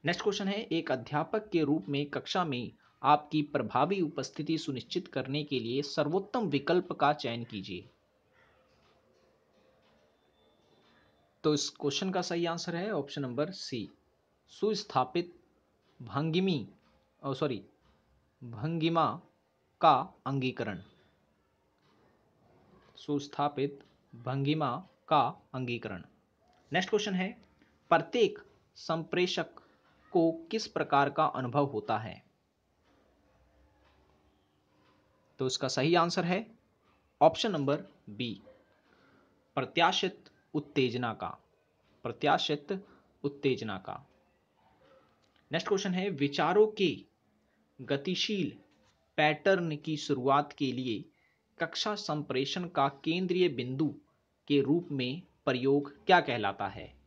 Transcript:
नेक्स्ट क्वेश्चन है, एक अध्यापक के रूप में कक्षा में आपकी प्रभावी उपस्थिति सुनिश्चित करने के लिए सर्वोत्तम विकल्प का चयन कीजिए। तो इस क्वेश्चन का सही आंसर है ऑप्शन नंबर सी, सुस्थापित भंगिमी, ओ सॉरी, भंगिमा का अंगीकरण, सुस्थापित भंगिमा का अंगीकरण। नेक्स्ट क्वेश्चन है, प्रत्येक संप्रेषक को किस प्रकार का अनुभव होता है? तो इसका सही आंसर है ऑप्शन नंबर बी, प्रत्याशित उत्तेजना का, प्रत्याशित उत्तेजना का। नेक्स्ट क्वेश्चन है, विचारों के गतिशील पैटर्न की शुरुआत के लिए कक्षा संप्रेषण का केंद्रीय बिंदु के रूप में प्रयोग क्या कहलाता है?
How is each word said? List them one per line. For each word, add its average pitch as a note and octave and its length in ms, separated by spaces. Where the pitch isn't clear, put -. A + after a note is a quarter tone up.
नेक्स्ट F3 180
क्वेश्चन G3 260
है, G3+ 140
एक D#3+ 300
अध्यापक D3+ 560
के E3 140
रूप D3 260
में C#3+ 200
कक्षा F3 360
में B2 280
आपकी D3 420
प्रभावी D3 560
उपस्थिति D3+ 580
सुनिश्चित D3 500
करने C3+ 360
के C#3 160
लिए B2 240
सर्वोत्तम F3+ 640
विकल्प E3 460
का D3 200
चयन A#2 300
कीजिए। G2 440
तो D3+ 100
इस C#3+ 180
क्वेश्चन D3+ 380
का F#3 120
सही E3+ 240
आंसर E3+ 300
है G3 160
ऑप्शन C#3+ 300
नंबर C3+ 300
सी, A#2 360
सुस्थापित F3 800
भंगिमी, D#3 680
ओ C#3 120
सॉरी, B2+ 280
भंगिमा D#3 640
का D#3 140
अंगीकरण, B2 540
सुस्थापित C#3+ 840
भंगिमा C3+ 640
का D3 140
अंगीकरण। A#2 480
नेक्स्ट F#3 180
क्वेश्चन G3+ 240
है, F#3 160
प्रत्येक - 480
संप्रेषक E3+ 840
को E3 180
किस A3 180
प्रकार C#3+ 420
का D#3 160
अनुभव C3 400
होता A2 320
है? G#2 240
तो C3 60
इसका C3 220
सही D3 280
आंसर E3+ 280
है F#3 220
ऑप्शन D#3+ 320
नंबर D3 320
बी, G#2+ 300
प्रत्याशित E3+ 760
उत्तेजना B2 600
का, F2+ 140
प्रत्याशित D3 680
उत्तेजना C3 540
का। - 260
नेक्स्ट E3+ 180
क्वेश्चन F#3+ 260
है, F#3 160
विचारों E3 600
के F3+ 240
गतिशील D3 760
पैटर्न D#3 580
की D3+ 220
शुरुआत C#3 540
के C3 200
लिए A#2+ 320
कक्षा F#3 380
संप्रेषण D3+ 760
का C#3+ 180
केंद्रीय F3+ 460
बिंदु C3 440
के C#3+ 140
रूप D#3+ 280
में C3+ 320
प्रयोग C#3 480
क्या F3 140
कहलाता G#2 480
है? G#2 240